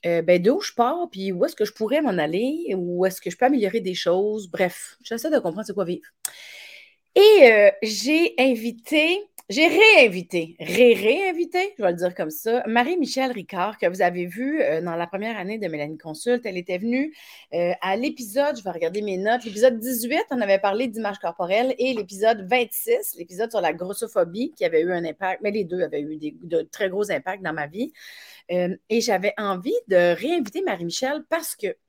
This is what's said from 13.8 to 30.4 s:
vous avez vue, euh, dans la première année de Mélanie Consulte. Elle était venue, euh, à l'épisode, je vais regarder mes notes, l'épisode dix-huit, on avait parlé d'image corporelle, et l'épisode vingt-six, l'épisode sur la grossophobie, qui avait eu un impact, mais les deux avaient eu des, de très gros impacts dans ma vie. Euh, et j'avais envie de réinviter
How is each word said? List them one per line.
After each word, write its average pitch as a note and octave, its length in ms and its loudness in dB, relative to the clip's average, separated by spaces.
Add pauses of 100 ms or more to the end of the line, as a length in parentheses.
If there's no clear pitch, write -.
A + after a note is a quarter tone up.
vous F#3 140 -2
avez F3+ 240 0
vue, B3+ 380 -6
euh, D#3 180 -2
dans E3+ 160 -6
la E3+ 100 -6
première G#3 300 -8
année G3+ 220 -10
de G3 100 -8
Mélanie D#3 300 -8
Consulte. A#3+ 480 -6
Elle F#3 100 -8
était F3+ 220 -6
venue, B3+ 360 -4 (380)
euh, F3 200 -2 (100)
à F#3+ 120 -2
l'épisode, B3+ 600 -4
je G#3+ 80 -16
vais F#3+ 60 -6
regarder E3+ 320 -4
mes G3 160 -4
notes, A3+ 260 0
l'épisode A3+ 340 2
dix-huit, B3 520 -4
on B3+ 100 -4
avait G3 180 2
parlé G#3 300 0
d'image G#3 300 -6
corporelle, G3 600 -2
et B3+ 140 0
l'épisode G3+ 580 -2
vingt-six, A#3+ 680 -2
l'épisode F3+ 320 -8
sur A3 100 -2
la D#3+ 140 0
grossophobie, G3 840 -4
qui - 80 -2
avait E3 160 2
eu F3 120 0
un E3+ 120 -4
impact, F#3 380 -6
mais G#3 80 -2
les G#3 140 -2
deux F3+ 180 -4
avaient D3+ 180 -4
eu D3+ 160 -8
des, D3+ 240 -10
de E3 220 -4
très F#3+ 260 -6
gros G3 240 -4
impacts F#3 320 -6
dans D#3+ 80 -4
ma D#3 140 -6
vie. G#3+ 260 -8 (580)
Euh, F3+ 240 -2 (140)
et A3+ 140 0
j'avais G#3 340 0
envie G3+ 400 -4 (120)
de F3 260 4
réinviter C#4 480 -4